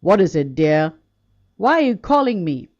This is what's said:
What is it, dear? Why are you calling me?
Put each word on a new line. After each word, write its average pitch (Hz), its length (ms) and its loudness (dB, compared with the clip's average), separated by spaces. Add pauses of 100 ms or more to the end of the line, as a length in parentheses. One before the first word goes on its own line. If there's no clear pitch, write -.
What 196 200 2
is 180 140 2
it, 139 200 -4
dear? 156 380 0 (640)
Why 247 180 0
are 330 80 0
you 247 140 0
calling 247 480 -2
me? 139 240 -6 (120)